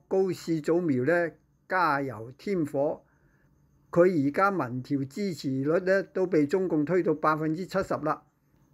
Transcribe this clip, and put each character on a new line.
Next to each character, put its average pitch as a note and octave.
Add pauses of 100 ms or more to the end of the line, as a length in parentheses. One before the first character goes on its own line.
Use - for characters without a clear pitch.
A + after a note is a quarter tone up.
高 F#3+
市 E3
早 E3+
苗 C3+
呢， E3 (360)
加 E3
油 A#2
添 F#3
火。 C#3+ (880)
佢 E3+
而 C#3+
家 G3
民 B2+
調 C3+
支 G3
持 C#3+
率 C#3
呢， F#3
都 F#3
被 D#3+
中 F#3
共 D#3
推 F3
到 D#3+
百 D#3
分 D#3
之 F3+
七 F#3+
十 E3+ (100)
啦， D3 (520)